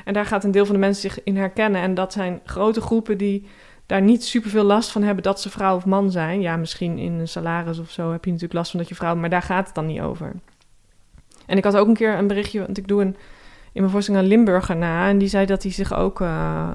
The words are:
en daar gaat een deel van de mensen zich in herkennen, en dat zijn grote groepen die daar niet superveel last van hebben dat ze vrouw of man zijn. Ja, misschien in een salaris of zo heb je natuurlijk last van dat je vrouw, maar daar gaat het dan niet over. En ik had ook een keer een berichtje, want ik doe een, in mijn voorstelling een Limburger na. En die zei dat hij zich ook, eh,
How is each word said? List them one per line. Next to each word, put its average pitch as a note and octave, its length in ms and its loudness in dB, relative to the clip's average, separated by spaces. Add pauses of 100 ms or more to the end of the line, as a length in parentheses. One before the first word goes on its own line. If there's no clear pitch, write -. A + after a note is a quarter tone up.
en G3 80 -4
daar G#3 120 0
gaat G3+ 180 -2
een G3+ 80 2
deel G3+ 140 6
van G3+ 100 0
de G3 60 4
mensen G3 200 2
zich - 220 -8
in G3 140 0
herkennen, G3 440 0
en F#3 120 0
dat F#3 200 -2
zijn F#3 320 -4
grote G#3+ 360 0
groepen A3 360 0
die G3+ 300 -2 (380)
daar G3 160 0
niet A3+ 240 6
superveel G#3+ 380 0
last G#3 280 4
van G#3 120 0
hebben G3+ 200 0
dat G3 180 -2
ze G3 80 -8
vrouw F#3+ 260 0
of F3+ 100 -2
man G3 260 2
zijn. F3 300 -2
Ja, E3 160 -2
misschien E3+ 400 -4
in E3+ 220 -4
een E3 80 -4
salaris E3 520 -6
of E3 100 -12
zo E3 220 -6
heb E3+ 140 -6
je F#3 60 -2
natuurlijk E3+ 280 -4
last E3+ 120 -4
van F3 80 -4
dat E3+ 100 -6
je F3 60 -12
vrouw, E3+ 200 -2
maar E3+ 140 -2
daar F3 120 0
gaat F#3 240 -2
het - 100 -14
dan D#3 100 -4
niet D#3+ 160 -4
over. E3+ 300 -6 (1120)
En F#3+ 120 0
ik F#3+ 60 2
had G3+ 140 2
ook G#3 100 6
een A3+ 60 6
keer G#3+ 240 2
een G3 100 2
berichtje, G#3 320 -2
want G3 180 -6
ik G3 100 -10
doe G3+ 140 2
een, G3 140 0 (560)
in F#3+ 100 -4
mijn F#3+ 80 2
voorstelling G3+ 340 2
een F#3+ 60 4
Limburger F#3+ 480 4
na. E3+ 300 0
En G3+ 100 4
die G3 100 2
zei G3 180 2
dat G3 180 0
hij F#3+ 80 -4
zich G3 220 -4
ook, F#3+ 280 0
eh, D#3+ 540 -2